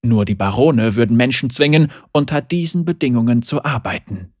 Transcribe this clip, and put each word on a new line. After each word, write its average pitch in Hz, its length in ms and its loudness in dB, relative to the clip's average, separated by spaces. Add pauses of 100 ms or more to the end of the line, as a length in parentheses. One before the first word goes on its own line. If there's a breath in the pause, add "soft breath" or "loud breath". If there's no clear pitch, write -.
Nur 113 240 2
die 98 100 -2
Barone 110 600 2
würden 117 200 2
Menschen 123 340 0
zwingen, 147 420 2 (180 loud breath)
unter 147 300 -2
diesen 170 460 -4
Bedingungen 120 560 0
zu 147 220 -6
arbeiten. 110 760 -8